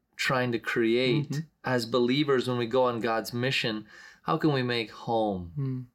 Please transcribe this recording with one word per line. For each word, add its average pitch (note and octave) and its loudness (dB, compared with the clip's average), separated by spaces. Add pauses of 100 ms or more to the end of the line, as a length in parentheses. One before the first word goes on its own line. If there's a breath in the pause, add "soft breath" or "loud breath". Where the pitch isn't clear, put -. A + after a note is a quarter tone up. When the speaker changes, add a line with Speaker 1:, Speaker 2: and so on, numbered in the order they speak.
(160)
Speaker 1:
trying B2+ 0
to A#2 0
create B2 2
Speaker 2:
Mm-hmm. C#3+ -4 (240)
Speaker 1:
as B2 0
believers B2+ 2
when B2 0
we A#2+ 0
go B2+ 2
on A#2+ 0
God's A2+ -2
mission. A#2+ -2 (360 loud breath)
How E3 -2
can D#3 2
we C3+ 0
make A#2+ -2
home G#2 -2
Speaker 2:
Mm. C3 -4 (100)